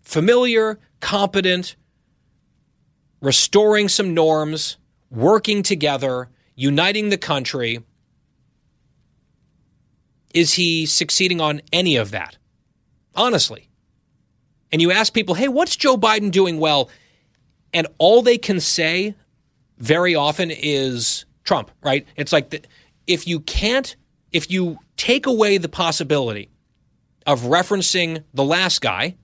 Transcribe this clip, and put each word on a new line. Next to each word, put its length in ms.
Familiar, 760
competent, 720
restoring 720
some 240
norms, 640
working 520
together, 680
uniting 540
the 80
country. 680
Is 200
he 320
succeeding 560
on 200
any 240
of 140
that? 260
Honestly. 560
And 100
you 100
ask 220
people, 220
"Hey, 140
what's 260
Joe 220
Biden 340
doing 280
well?" 300
And 140
all 240
they 160
can 240
say 540
very 360
often 360
is 720
Trump, 280
right? 220
It's 160
like, 200
the, 100
if 180
you 140
can't, 560
if 200
you 260
take 280
away 320
the 120
possibility 800
of 180
referencing 800
the 100
last 380
guy 420